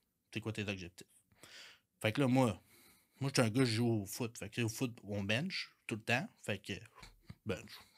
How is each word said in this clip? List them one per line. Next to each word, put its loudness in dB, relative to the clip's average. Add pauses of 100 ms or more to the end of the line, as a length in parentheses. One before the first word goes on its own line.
(320)
c'est -6
quoi -4
tes -4
objectifs. -10 (920)
Fait 2
que 0
là, 6
moi, 6 (580)
moi, -2
je 8
suis 4
un 2
gars, 4
je 2
joue 2
au -6
foot. -6
Fait -8
que -4
au 2
foot, -4
on -4
bench -2 (160)
tout -4
le -6
temps. 0 (140)
Fait -4
que, -8 (760)
bench, -4 (260)